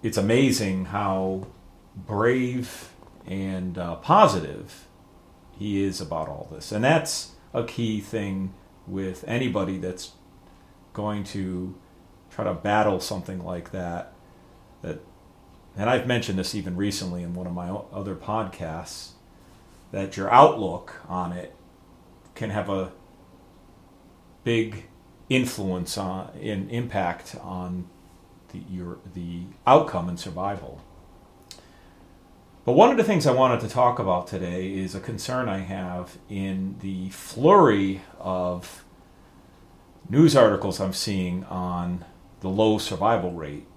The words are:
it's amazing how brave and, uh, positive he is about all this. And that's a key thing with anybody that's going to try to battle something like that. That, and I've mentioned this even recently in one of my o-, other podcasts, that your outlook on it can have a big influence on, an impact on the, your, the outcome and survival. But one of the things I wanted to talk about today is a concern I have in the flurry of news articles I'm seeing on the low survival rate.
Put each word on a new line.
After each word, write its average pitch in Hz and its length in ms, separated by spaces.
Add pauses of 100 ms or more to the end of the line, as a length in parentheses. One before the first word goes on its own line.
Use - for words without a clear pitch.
it's 110 160
amazing 107 680
how 95 600 (500)
brave 123 960 (360)
and, 92 500
uh, 85 200
positive 98 880 (640)
he 101 320
is 98 180
about 78 260
all 71 240
this. - 200
And 107 120
that's 156 500 (200)
a 123 100
key 113 360
thing 98 560 (320)
with 92 400
anybody 104 500
that's 90 360 (800)
going 104 320
to 92 500 (560)
try - 140
to 95 100
battle 104 440
something 92 460
like 87 280
that. 87 400 (680)
That, 80 200 (760)
and 107 120
I've 123 200
mentioned 110 320
this 92 160
even 92 200
recently 95 460
in 87 140
one 90 100
of 87 80
my 87 160
o-, 98 240
other 98 220
podcasts, 92 960 (760)
that 95 280
your 101 120
outlook 110 680 (120)
on 87 240
it 90 240 (800)
can 110 140
have 98 200
a 95 220 (1500)
big 113 400 (460)
influence 98 680
on, 95 300 (140)
an 98 280
impact 107 720
on 90 460 (640)
the, 92 200
your, 90 280 (160)
the 87 300 (220)
outcome 92 440
and 87 100
survival. 87 640 (1800)
But 123 80
one 214 180
of 254 60
the 226 80
things 196 200
I 135 60
wanted 123 300
to 117 80
talk 123 280
about 90 300
today 92 460
is 95 200
a 95 60
concern 123 480
I 95 120
have 90 580 (100)
in 95 540
the 95 300
flurry 113 920 (180)
of 90 640 (1300)
news 147 260
articles 101 460
I'm 95 100
seeing 92 540
on 90 580 (380)
the 95 80
low 107 280
survival 98 540
rate. 76 460